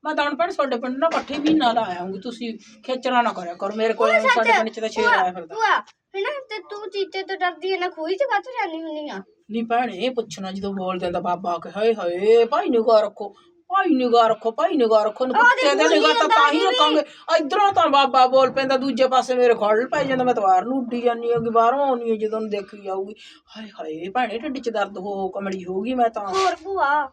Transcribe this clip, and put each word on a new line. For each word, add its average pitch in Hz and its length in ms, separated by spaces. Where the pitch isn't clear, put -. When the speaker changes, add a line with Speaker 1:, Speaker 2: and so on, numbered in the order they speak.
Speaker 1:
ਮੈਂ 302 120
ਤਾਂ 302 100
ਹੁਣ 294 100
ਭੈਣ 339 160
ਤੁਹਾਡੇ 262 260
ਪਿੰਡ 254 200
ਨਾ 320 100
ਇਕੱਠੇ 294 300
ਮਹੀਨਾ 294 340
ਲਾ 226 100
ਆਉਂਗੀ, 190 380
ਤੁਸੀਂ 233 380
ਖੇਚਲਾਂ 254 400
ਨਾ 208 100
ਕਰਿਆ 175 200
ਕਰੋ 202 220
ਮੇਰੇ 220 180
ਕੋਲ, - 160
Speaker 2:
ਭੂਆ, - 100
Speaker 1:
ਸਾਡੇ 480 300
Speaker 2:
ਸੱਚ, 453 80
Speaker 1:
ਪਿੰਡ 330 120
'ਚ - 100
ਤਾਂ 440 100
ਸ਼ੇਰ - 140
Speaker 2:
ਭੂਆ, 480 160
Speaker 1:
ਆਇਆ 359 120
ਫਿਰਦਾ। 349 240
Speaker 2:
ਭੂਆ, 440 240
ਹਨਾ, 523 220
ਤੇ 427 100
ਤੂੰ 415 200
ਚੀਤੇ 381 340
ਤੋਂ 381 140
ਡਰਦੀ 359 360
ਐ 370 40
ਨਾ, 359 120
ਖੂਹੀ 339 260
'ਚ 466 80
ਕਾਹਤੋਂ 480 300
ਜਾਂਦੀ 330 300
ਹੁੰਦੀ 302 260
ਆ? 202 80
Speaker 1:
ਨਹੀਂ 226 120
ਭੈਣੇ, 233 340
ਇਹ 240 140
ਪੁੱਛਣਾ 208 400
ਜਦੋਂ 196 220
ਬੋਲ 185 260
ਦਿੰਦਾ 175 200
ਬਾਬਾ 175 340
ਆ 170 40
ਕੇ, 175 200
"ਹਾਏ, 220 160
ਹਾਏ, 208 520
ਭਾਈ 320 240
ਨਿਗਾਹ 226 320
ਰੱਖੋ, 208 280
ਭਾਈ 359 260
ਨਿਗਾਹ 233 320
ਰੱਖੋ, 226 240
ਭਾਈ 330 220
ਨਿਗਾਹ 220 320
ਰੱਖੋ," 214 180
ਉਹਨੂੰ 254 140
Speaker 2:
ਉਹਦੇ 494 120
Speaker 1:
ਪੁੱਛਿਆ 523 260
ਤਾਂ 381 80
Speaker 2:
ਬੋਲੀ 339 120
Speaker 1:
ਨਿਗਾਹ 381 180
ਤਾਂ 466 60
Speaker 2:
ਜਾਂਦਾ 302 160
Speaker 1:
ਤਾਂ 285 180
ਹੀ 311 60
Speaker 2:
ਵੀ। 381 60
Speaker 1:
ਰੱਖਾਂਗੇ। 311 340
ਇੱਧਰੋਂ 392 340
ਤਾਂ 349 140
ਬਾਬਾ 269 400
ਬੋਲ 254 240
ਪੈਂਦਾ, 262 260
ਦੂਜੇ 254 300
ਪਾਸੇ 247 280
ਮੇਰੇ 247 180
ਖੜਲ 214 340
ਪੈ 294 160
ਜਾਂਦਾ, 262 200
ਮੈਂ 247 100
ਤਾਂ 226 100
ਬਾਹਰ 190 220
ਨੂੰ 254 120
ਉੱਡੀ 240 240
ਜਾਂਦੀ 233 300
ਹੈਗੀ, 233 180
ਬਾਹਰੋਂ 233 300
ਆਉਣੀ 247 320
ਹੈ 226 40
ਜਦੋਂ 214 200
ਉਹਨੂੰ 220 140
ਦੇਖੀ 202 320
ਜਾਊਗੀ। 196 340
ਹਾਏ, 220 100
ਹਾਏ, 160 420
ਭੈਣੇ, 233 300
ਢਿੱਡ 269 180
'ਚ 247 120
ਦਰਦ 202 280
ਹੋ, 196 180
ਹੋ 190 140
ਕਮਲੀ 190 360
ਹੋ 185 160
ਗਈ 240 120
ਮੈਂ 240 160
ਤਾਂ। 208 180
Speaker 2:
ਹੋਰ 370 360
ਭੂਆ? 302 500